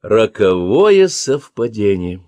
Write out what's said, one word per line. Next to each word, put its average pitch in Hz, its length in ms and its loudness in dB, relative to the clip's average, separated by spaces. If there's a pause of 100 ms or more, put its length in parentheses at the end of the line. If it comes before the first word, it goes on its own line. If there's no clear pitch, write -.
Роковое 110 1040 2
совпадение. 104 1200 -4